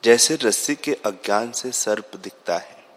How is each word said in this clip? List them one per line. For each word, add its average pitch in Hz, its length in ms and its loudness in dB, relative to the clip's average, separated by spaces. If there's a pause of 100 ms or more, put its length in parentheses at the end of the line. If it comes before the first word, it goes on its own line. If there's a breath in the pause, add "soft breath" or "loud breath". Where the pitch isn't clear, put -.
जैसे 120 320 6
रस्सी 127 380 0
के 110 200 -4
अज्ञान 104 580 -2
से 123 200 -8
सर्प 107 440 -4
दिखता 92 420 -6
है - 260 -14 (120)